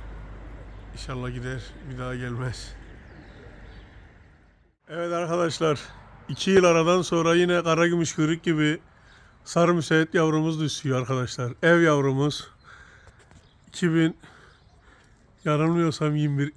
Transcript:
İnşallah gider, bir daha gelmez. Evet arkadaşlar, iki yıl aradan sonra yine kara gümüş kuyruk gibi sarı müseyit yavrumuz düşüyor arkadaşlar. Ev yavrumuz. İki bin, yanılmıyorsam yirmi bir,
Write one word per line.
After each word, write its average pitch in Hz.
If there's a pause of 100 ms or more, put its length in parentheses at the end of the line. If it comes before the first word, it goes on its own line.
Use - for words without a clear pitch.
(920)
İnşallah 127
gider, 127 (300)
bir 127
daha 127
gelmez. 123 (2250)
Evet 170
arkadaşlar, 170 (480)
iki 147
yıl 190
aradan 170
sonra 165
yine 175
kara 165
gümüş 170
kuyruk 165
gibi 151 (640)
sarı 170
müseyit 160
yavrumuz 160
düşüyor 131
arkadaşlar. 127 (100)
Ev 170
yavrumuz. 143 (1160)
İki 165
bin, 165 (1300)
yanılmıyorsam 156
yirmi 147
bir, 143